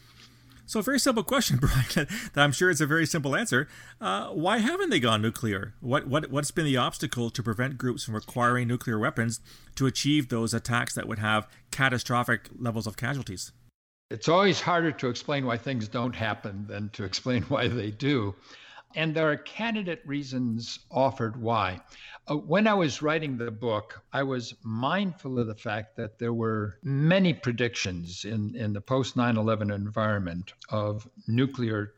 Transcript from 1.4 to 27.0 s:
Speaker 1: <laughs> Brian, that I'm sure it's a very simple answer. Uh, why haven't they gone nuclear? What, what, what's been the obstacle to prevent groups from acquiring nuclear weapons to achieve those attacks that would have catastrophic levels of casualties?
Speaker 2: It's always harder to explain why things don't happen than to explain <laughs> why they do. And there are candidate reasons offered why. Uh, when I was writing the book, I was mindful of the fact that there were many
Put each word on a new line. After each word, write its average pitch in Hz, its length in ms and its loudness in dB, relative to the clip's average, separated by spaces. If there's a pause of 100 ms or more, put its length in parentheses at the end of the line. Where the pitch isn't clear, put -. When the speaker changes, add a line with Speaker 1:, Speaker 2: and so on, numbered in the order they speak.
Speaker 1:
<laughs> 123 40 2
Brian, 131 460 2 (260)
that - 40 -4
I'm 143 160 6
sure 185 160 4
it's 156 120 2
a 151 40 4
very 160 200 2
simple 139 300 0
answer. 165 320 2 (320)
Uh, 196 300 -2
why 202 300 2
haven't 339 300 0
they 185 120 4
gone 113 200 4
nuclear? 104 600 -2
What, 127 260 0
what, 143 240 0
what's 143 200 -2
been 160 140 0
the 135 120 4
obstacle 123 520 -2
to 110 140 -4
prevent 120 340 -2
groups 123 260 -2
from 110 120 -6
acquiring 120 540 0
nuclear 117 280 -2
weapons 117 440 0 (340)
to 135 100 2
achieve 143 440 2
those 113 240 0
attacks 120 420 -2
that 104 120 -6
would 107 120 -6
have 107 280 2 (240)
catastrophic 123 760 0 (100)
levels 113 300 -2
of 104 80 -8
casualties? 123 560 -6 (600)
Speaker 2:
It's - 180 -4
always 185 320 6
harder 170 300 2
to 135 180 -2
explain 135 360 -2
why 117 120 2
things 117 300 -2
don't 120 280 -2
happen 104 520 -4
than 104 220 -6
to 104 140 -8
explain 120 400 -2
<laughs> - 60 -8
why 120 180 2
they 110 240 -2
do. 110 440 0 (600)
And 156 200 -2
there 156 160 4
are 147 60 0
candidate 208 680 -4
reasons 127 760 -4 (100)
offered 123 520 0
why. 104 400 0 (460)
Uh, 151 80 -2
when 185 320 2
I 214 60 6
was 165 280 2
writing 151 360 0
the 117 140 -4
book, 107 500 -4 (120)
I 135 100 0
was 127 300 -4 (100)
mindful 135 760 -2
of 113 80 2
the 104 80 -8
fact 110 420 -6
that 117 220 -8
there 117 140 -2
were 110 500 -2
many 160 500 4